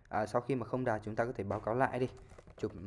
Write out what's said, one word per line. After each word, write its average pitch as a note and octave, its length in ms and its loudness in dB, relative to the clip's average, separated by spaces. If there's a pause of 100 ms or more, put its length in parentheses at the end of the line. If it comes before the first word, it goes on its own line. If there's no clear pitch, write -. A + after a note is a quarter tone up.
à, G#2+ 180 2
sau A#2+ 140 2
khi C3+ 140 0
mà A#2 120 0
không B2+ 180 0
đạt A2 200 2
chúng G#2+ 120 -4
ta A#2 80 4
có A#2+ 80 -2
thể G2 120 -4
báo G2 160 0
cáo A2 140 0
lại B2+ 240 4
đi. B2+ 100 2 (520)
Chụp G#2 120 -2 (140)